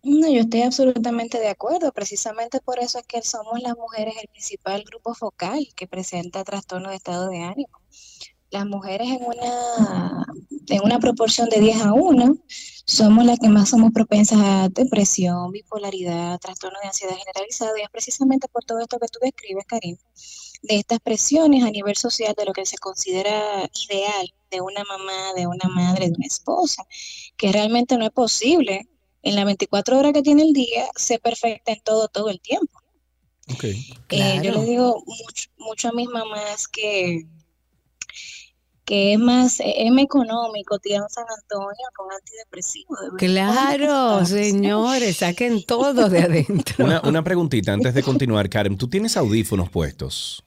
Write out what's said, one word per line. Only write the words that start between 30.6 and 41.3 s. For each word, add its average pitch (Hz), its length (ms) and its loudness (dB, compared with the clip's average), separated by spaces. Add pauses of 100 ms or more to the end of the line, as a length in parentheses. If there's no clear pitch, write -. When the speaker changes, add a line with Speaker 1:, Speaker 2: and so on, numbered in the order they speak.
Speaker 1:
ser 233 240 -2
perfecta 226 540 -2
en - 100 -8
todo, 220 240 2
todo 214 220 -4
el 185 100 -6
tiempo. 330 400 -4 (720)
Speaker 2:
Ok. - 120 -6
Speaker 1:
Eh, 113 200 -4 (240)
Speaker 3:
Claro. 196 360 0
Speaker 1:
yo 226 80 0
le 220 140 0
digo 240 420 2
mucho, - 500 -14
mucho 220 320 -6
a 226 40 -4
mis 240 140 -4
mamás 214 600 -8
que, 185 580 -4 (1600)
que 202 280 2
es 214 60 4
más, 247 400 4
eh, 202 180 -2
es 226 140 2
más 269 120 6
económico 226 760 -2
tirar 202 220 -2
un 208 80 -10
San 233 160 -10 (160)